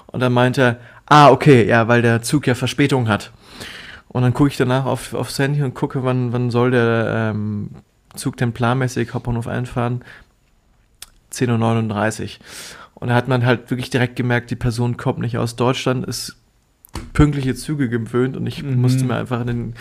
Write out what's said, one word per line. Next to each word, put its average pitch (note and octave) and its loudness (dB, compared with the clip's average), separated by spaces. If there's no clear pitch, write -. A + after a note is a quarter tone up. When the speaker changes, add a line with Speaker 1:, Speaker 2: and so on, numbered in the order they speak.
Speaker 1:
Und - -10
dann B2+ 2
meint B2 2
er, A#2+ 4
ah, D3 10
okay, C3 6
ja, A#2 4
weil A#2+ 4
der A#2 2
Zug - -2
ja B2+ 2
Verspätung B2+ 0
hat. G2+ -2
Und B2 -2
dann B2 2
guck C#3+ 4
ich - -12
danach C3 0
auf, A#2+ -4
aufs - -6
Handy C#3+ 0
und B2+ -4
gucke, C3+ -4
wann, B2+ 0
wann B2 -2
soll A#2+ 2
der, A2+ 0
ähm, G#2 -6
Zug - -6
denn A#2+ -2
planmäßig B2 -2
Hauptbahnhof A#2 -6
einfahren? B2 -4
Zehn B2 -2
Uhr A#2 2
neununddreißig. A2 -2
Und - -8
da A#2+ 2
hat A#2+ 0
man B2 2
halt A#2+ 0
wirklich B2 -6
direkt B2 0
gemerkt, A#2+ -2
die C3 -6
Person A#2+ -2
kommt - -4
nicht A#2 -4
aus A#2 -4
Deutschland, B2+ 0
ist - -10
pünktliche C#3+ 2
Züge C#3+ -4
gewöhnt A#2+ -2
und - -6
ich C3+ -8
Speaker 2:
Mhm. B2+ 0
Speaker 1:
musste C3 2
mir A#2+ -2
einfach A#2 -4
ein A#2 -6